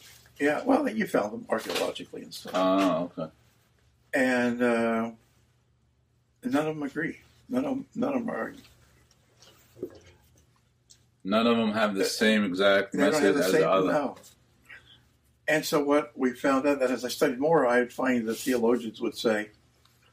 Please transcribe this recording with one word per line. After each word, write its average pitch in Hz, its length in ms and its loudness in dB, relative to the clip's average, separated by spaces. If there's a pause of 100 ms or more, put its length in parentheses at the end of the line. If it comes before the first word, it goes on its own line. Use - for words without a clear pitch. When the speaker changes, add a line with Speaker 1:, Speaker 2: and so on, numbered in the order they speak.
(400)
Speaker 1:
Yeah, 147 240 0
well, 277 240 2
you 214 180 -4
found - 260 -2
them - 160 -14
archaeologically - 760 -6
and - 120 -18
stuff. - 200 -14
Speaker 2:
Ah, 92 480 2
okay. 82 260 -10 (840)
Speaker 1:
And, 123 500 0
uh, 117 480 0 (1300)
none 294 240 -2
of 311 80 -2
them 302 80 -8
agree. 302 380 -6 (280)
None 127 160 -2
of 139 60 -4
them, 131 240 -6
none 135 200 -2
of 117 120 -4
them 110 40 -6
are. - 240 -8 (2750)
Speaker 2:
None 110 220 2
of 117 100 4
them 110 160 0
have 107 220 0
the 95 100 0
same 107 400 2
exact 98 480 2
Speaker 1:
They 92 60 -6
don't 95 140 4
Speaker 2:
message 101 120 2
Speaker 1:
have 98 100 4
the 87 100 0
Speaker 2:
as 92 80 0
Speaker 1:
same, - 80 4
Speaker 2:
the - 100 4
other. 92 220 2
Speaker 1:
no. 139 240 -2 (1300)
And 151 180 0
so 151 180 0
what 147 340 2
we 127 160 0
found 135 340 0
out, 139 140 2
that 127 100 0
as 120 140 -4
I 123 40 -4
studied 127 300 0
more, 147 280 4
I 120 140 4
would 120 120 -2
find 123 360 -2
that 110 80 -2
theologians 117 640 0
would 110 160 -6
say, 107 340 -2 (640)